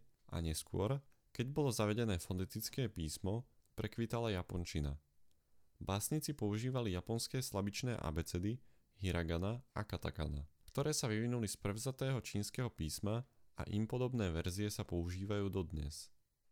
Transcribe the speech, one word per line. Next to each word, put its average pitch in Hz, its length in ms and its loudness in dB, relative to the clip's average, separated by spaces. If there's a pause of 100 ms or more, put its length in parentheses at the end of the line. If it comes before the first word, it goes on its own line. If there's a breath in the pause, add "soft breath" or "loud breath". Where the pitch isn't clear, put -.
(280)
a 90 160 -6
neskôr, 95 560 0 (320)
keď 120 160 -2
bolo 143 240 4
zavedené 107 480 4
fonetické 98 720 -2
písmo, 92 560 -2 (320)
prekvitala 117 480 0
japončina. 87 720 0 (800)
Básnici 143 560 0
používali 110 560 2
japonské 113 480 0
slabičné - 560 0
abecedy, 87 640 0 (400 soft breath)
hiragana 87 720 2
a - 160 -2
katakana, 73 560 -2 (240)
ktoré 143 240 0
sa 143 160 0
vyvinuli 113 400 2
z - 80 -6
prevzatého 127 640 0
čínskeho 104 480 -2
písma 101 560 0 (320)
a - 160 -4
im 107 160 2
podobné 123 400 2
verzie 90 400 0
sa - 160 -2
používajú 95 640 0
dodnes. 80 640 -4 (400)